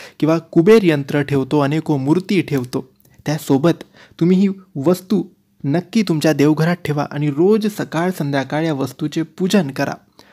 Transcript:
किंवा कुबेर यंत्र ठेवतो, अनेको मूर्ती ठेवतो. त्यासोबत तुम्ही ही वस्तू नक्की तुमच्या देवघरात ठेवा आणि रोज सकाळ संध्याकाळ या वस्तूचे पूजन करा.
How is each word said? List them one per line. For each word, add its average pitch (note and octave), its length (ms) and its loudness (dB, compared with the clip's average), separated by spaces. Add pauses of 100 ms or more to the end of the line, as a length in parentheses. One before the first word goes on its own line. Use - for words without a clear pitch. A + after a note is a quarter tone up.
(200)
किंवा D#3 180 2
कुबेर F3+ 460 4
यंत्र D3 380 0
ठेवतो, C#3 380 0
अनेको D3 380 0
मूर्ती E3+ 440 0
ठेवतो. C3 480 -4 (360)
त्यासोबत D3+ 580 0 (360)
तुम्ही F3+ 180 4
ही G3 100 4 (280)
वस्तू F3+ 480 0 (400)
नक्की F3 380 -2
तुमच्या D#3+ 320 0
देवघरात D#3 420 2
ठेवा D3 360 -4
आणि D3 180 -4
रोज G3+ 380 2
सकाळ E3 440 -4
संध्याकाळ C#3+ 540 -4
या D#3+ 80 0
वस्तूचे C#3+ 480 -6
पूजन F3+ 500 -2
करा. C#3 220 -4 (400)